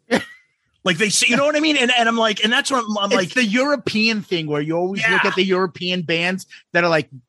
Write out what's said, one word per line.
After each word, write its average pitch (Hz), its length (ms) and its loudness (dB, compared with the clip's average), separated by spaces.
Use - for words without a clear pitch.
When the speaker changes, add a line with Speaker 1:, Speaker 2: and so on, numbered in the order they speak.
Speaker 1:
<laughs> 233 100 2
Speaker 2:
Like, 180 140 0
they 214 100 2
see, - 200 0
you 240 80 2
know 277 80 2
what 302 120 2
I 294 40 2
mean? 302 160 2
And, 247 220 2
and 226 100 2
I'm 233 80 0
like, 220 280 0
and 220 80 0
that's 269 180 0
what 247 140 0
I'm, 214 120 -4
I'm 202 100 -2
Speaker 1:
It's 208 100 2
Speaker 2:
like, 185 180 0
Speaker 1:
the 254 100 2
European 226 760 0
thing 165 240 -4
where 147 140 -2
you 160 160 -2
always 190 260 -2
look 220 220 2
Speaker 2:
Yeah. 196 60 0
Speaker 1:
at - 40 -4
the 208 80 0
European 180 600 -2
bands 170 440 -2
that 175 120 4
are 170 40 4
like, 160 220 2